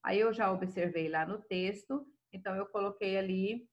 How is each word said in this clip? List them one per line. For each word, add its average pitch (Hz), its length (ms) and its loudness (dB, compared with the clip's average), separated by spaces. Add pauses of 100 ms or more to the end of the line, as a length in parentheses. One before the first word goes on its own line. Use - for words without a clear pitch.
Aí 196 180 2
eu 226 120 6
já 208 200 2
observei 175 560 0
lá 160 160 0
no 202 140 -4
texto, 202 680 -4 (260)
então 190 220 -6
eu 196 120 -2
coloquei 202 500 -2
ali 190 560 0